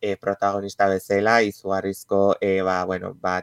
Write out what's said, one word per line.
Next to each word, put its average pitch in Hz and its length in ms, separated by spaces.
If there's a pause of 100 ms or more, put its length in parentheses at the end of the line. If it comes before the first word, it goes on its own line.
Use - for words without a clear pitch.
e, 101 180
protagonista 101 680
bezala, 101 560
izugarrizko, 98 960
e, 95 220
ba, 92 220
bueno, 92 340
ba, 92 240